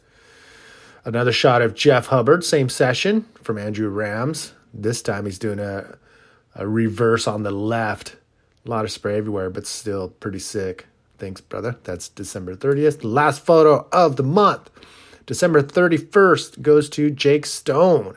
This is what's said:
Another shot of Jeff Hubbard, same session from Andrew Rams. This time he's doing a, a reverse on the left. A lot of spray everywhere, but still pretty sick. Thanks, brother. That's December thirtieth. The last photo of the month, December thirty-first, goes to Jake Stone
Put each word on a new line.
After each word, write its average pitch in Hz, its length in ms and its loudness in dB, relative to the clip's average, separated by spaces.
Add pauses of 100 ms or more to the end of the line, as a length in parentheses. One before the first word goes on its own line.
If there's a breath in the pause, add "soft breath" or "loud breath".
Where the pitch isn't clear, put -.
(1040 loud breath)
Another 120 280 -2
shot 123 280 4
of 113 140 0
Jeff 127 320 2
Hubbard, 135 360 2
same 139 280 0
session 185 560 0 (160)
from 110 160 -6
Andrew 104 320 -4
Rams. 107 600 -6 (200)
This 110 300 -4
time 104 240 -6
he's 95 120 -10
doing 104 200 -6
a, 101 400 -10 (560 soft breath)
a 98 120 -10
reverse 113 600 0
on 107 140 -4
the 101 80 -4
left. 110 640 -6 (480)
A - 60 -12
lot 113 140 -4
of 104 60 -8
spray 104 260 -6
everywhere, 101 340 -4
but 101 160 -10
still 98 420 -8
pretty 98 300 -10
sick. 95 480 -8 (320)
Thanks, 95 220 -14
brother. 104 440 -10
That's 87 240 -10
December 92 460 -14
thirtieth. 143 460 0
The 117 80 -6
last 143 360 0
photo 156 460 6
of 165 260 4
the 135 60 0
month, 165 480 2 (540 loud breath)
December 156 380 2
thirty-first, 175 960 2
goes 147 300 2
to 151 200 -2
Jake 147 360 0
Stone 143 720 0